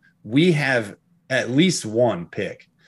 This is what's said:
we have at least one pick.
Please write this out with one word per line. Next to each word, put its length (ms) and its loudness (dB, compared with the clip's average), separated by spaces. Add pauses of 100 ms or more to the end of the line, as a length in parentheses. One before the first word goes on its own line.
(240)
we 280 2
have 440 -2 (340)
at 200 -2
least 340 2
one 420 0
pick. 420 -10 (200)